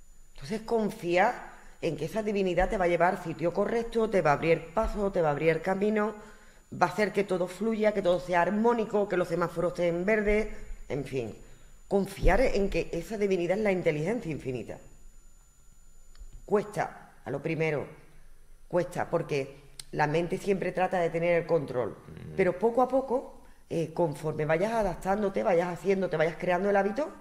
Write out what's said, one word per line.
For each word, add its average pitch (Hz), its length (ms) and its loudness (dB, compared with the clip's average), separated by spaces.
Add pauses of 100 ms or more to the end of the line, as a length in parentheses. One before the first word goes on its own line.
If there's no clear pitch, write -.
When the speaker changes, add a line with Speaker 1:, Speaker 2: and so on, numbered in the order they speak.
(340)
Speaker 1:
Entonces 214 280 -8
confía 208 920 0 (300)
en 160 160 0
que 160 80 -4
esa 202 160 -4
divinidad 190 480 2
te 220 80 0
va 180 80 4
a - 20 4
llevar 175 280 4
al - 60 -8
sitio 160 300 -2
correcto, 226 560 0
te 190 140 2
va 156 80 4
a 143 40 6
abrir 156 380 2
paso, 208 400 0
te 185 80 2
va 160 80 4
a 147 40 4
abrir 160 280 2
camino, 214 540 0 (580)
va 151 140 2
a - 40 2
hacer 208 220 0
que 202 120 2
todo 185 220 -2
fluya, 214 460 0
que 202 80 -2
todo 180 180 2
sea 175 220 0
armónico, 208 680 2
que 180 100 0
los 175 100 0
semáforos 170 440 0
estén 175 220 0
en 175 120 -2
verde, 214 440 2 (380)
en 135 160 -4
fin. 117 300 -4 (540)
Confiar 196 520 4
en 196 300 2
que 165 220 0
esa 170 260 -6
divinidad 190 400 0
es 220 60 0
la 202 80 4
inteligencia 165 600 0
infinita. 123 460 -6 (1700)
Cuesta, - 640 -2 (140)
a 117 60 -6
lo 139 120 -6
primero, 156 440 -2 (840)
cuesta, 170 420 -2
porque 151 460 -2 (360)
la 151 140 2
mente 170 320 0
siempre 180 340 0
trata 185 280 0
de 170 100 2
tener 165 320 2
el 165 40 -12
control, 127 440 0
Speaker 2:
Mm. - 460 -14
Speaker 1:
pero 175 220 2
poco 233 240 2
a 254 60 4
poco, 262 540 -2 (260)
eh, 160 240 -2
conforme 156 520 -2
vayas 165 280 2
adaptándote, 202 680 0
vayas 180 260 4
haciendo, 185 400 0
te 156 80 -2
vayas 160 220 2
creando 180 320 2
el 202 60 4
hábito, 214 320 0 (120)